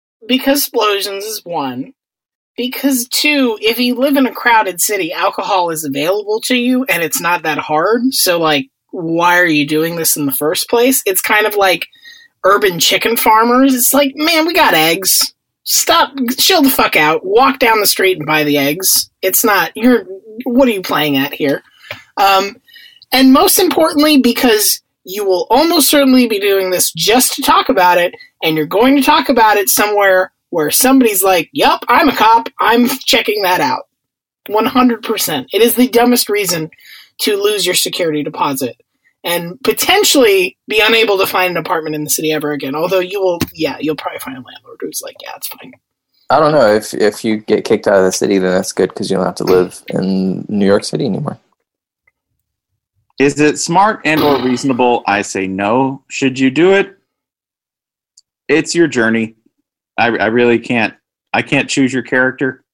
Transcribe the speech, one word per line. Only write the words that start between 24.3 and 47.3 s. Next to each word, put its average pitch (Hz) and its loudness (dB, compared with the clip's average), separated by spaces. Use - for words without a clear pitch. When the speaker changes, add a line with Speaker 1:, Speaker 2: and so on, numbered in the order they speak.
Speaker 1:
you 202 -8
will 185 -2
almost 311 2
certainly 262 4
be 214 -2
doing 196 0
this 175 -2
just 202 0
to 285 -8
talk 349 2
about 180 4
it, 175 0
and 160 0
you're 151 -2
going 226 2
to 277 2
talk 302 2
about 220 4
it 196 0
somewhere 202 2
where 151 -2
somebody's 247 4
like, 185 2
"Yup, 254 2
I'm 320 4
a - 0
cop. 226 2
I'm 233 2
checking 226 -2
that - 0
out." 113 -4
One 214 0
hundred 247 0
percent. 170 -6
It 202 2
is 233 2
the 254 4
dumbest 240 2
reason 175 -4
to 208 0
lose 202 -2
your 180 -2
security 156 -4
deposit 143 -6
and 170 -6
potentially 233 2
be 214 0
unable 226 2
to 190 0
find 180 -2
an 175 -4
apartment 160 -6
in 151 -6
the 147 -6
city 156 -2
ever 147 -4
again. 139 -6
Although 180 -2
you 180 -6
will, 180 -2
yeah, 165 -4
you'll 151 -4
probably - -10
find - -14
a - -14
landlord - -20
who's - -10
like, - -16
"Yeah, - -16
it's - -12
fine." - -18
Speaker 2:
I 131 2
don't 151 2
know. 135 4
If, 107 2
if - 0
you 107 -2